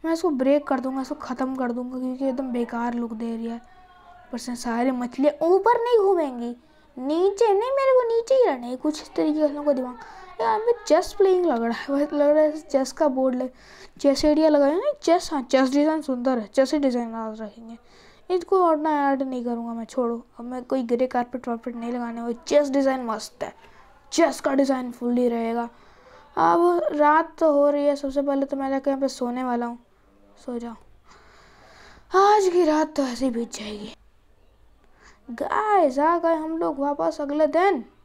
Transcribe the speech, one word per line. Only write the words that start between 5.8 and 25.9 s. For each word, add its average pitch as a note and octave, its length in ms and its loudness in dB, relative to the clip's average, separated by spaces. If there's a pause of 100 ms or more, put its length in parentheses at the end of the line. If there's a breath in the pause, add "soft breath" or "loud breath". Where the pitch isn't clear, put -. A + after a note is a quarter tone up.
नहीं A#4+ 140 4
घूमेंगी, C4+ 580 0 (420 soft breath)
नीचे F4+ 480 2
नहीं, G#4+ 240 2
मेरे C5+ 220 2
को A#4 240 4
नीचे A#4 180 0
ही B4+ 120 6
रहना B3+ 200 -2
है। B3 100 -6
कुछ D4+ 260 -4
इस - 120 -20
तरीके D#4 260 0
का D4+ 60 4
लोगों D4 180 -4
का D4 80 2
दिमाग, B3 240 -4 (440 loud breath)
यार, G#4+ 200 2
मैं A#4 120 2 (160)
just E4+ 280 2
playing F#4 300 4
लग A#3+ 160 0
रहा A#3 160 -4
है, - 160 -6
वैसे D4 220 -2
लग D4 120 4
रहा D4+ 140 6
है D#4 180 0
chess C4+ 320 -2
का D#4 160 0
board C4 260 0
लग-, - 680 -12
chess C#4 240 2
area D4+ 240 4
लगाया C#4+ 280 4
ना, C#5 160 -2 (100)
chess, F4 300 2
हाँ, C#4 100 -4
chess C4 280 2
design D4+ 320 2
सुंदर B3+ 360 -2
है, G#3+ 80 -6
chess C4+ 260 2
ही D#4 60 0
design A#3+ 360 -2
आज A3 260 -10
रखेंगे। A3+ 380 -16 (520 soft breath)
इसको F4+ 280 2
और E4+ 180 4
ना D4+ 140 -2 (120)
ऐड C#4 200 0
नहीं B3+ 220 -6
करूँगा A#3 300 -6
मैं, A3+ 100 -10
छोड़ो। A#3 380 -4 (160)
अब A#3+ 60 -14
मैं B3 200 -10
कोई C4 200 -2
ग्रे A#3+ 220 0
carpet B3 420 -6
वारपेट A#3+ 280 -8
नहीं A#3 160 -8
लगाने A#3 300 -8
वाला। A#3 100 -6 (140)
चेस्ट D4 260 2
design C4+ 340 0
मस्त A3 360 -8
है, - 100 -10 (600 soft breath)
चेस्ट D4+ 320 2
का C#4 100 0
design C4 380 0
फुल्ली A#3+ 360 0
रहेगा। A#3 400 -4 (680 soft breath)